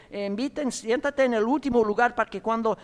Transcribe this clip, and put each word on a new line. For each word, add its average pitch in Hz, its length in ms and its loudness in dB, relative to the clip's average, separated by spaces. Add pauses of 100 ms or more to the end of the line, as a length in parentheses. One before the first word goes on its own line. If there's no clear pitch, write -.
(120)
inviten, 220 580 -4
siéntate 269 540 0
en 247 80 2
el 220 120 2
último 247 380 2
lugar 233 320 2
para 220 140 0
que 190 140 -10
cuando, 220 420 0